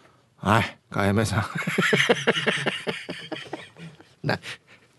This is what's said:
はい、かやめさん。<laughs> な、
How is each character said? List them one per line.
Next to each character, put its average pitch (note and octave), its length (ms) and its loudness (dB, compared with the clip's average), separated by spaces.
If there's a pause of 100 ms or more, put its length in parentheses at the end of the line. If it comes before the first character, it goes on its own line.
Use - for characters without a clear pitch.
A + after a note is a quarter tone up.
(380)
は G#2+ 240 4
い、 - 160 -4 (120)
か G2+ 160 0
や G2+ 80 4
め A2 120 4
さ G2+ 160 0
ん。 - 40 -2 (2750)
<laughs> - 40 -2
な、 - 120 0 (600)